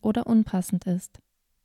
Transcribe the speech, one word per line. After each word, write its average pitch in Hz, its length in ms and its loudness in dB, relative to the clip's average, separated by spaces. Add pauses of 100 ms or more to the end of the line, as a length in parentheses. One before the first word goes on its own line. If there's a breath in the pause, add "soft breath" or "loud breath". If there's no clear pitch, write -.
oder 220 260 -2
unpassend 190 580 0
ist. 180 340 -6 (460)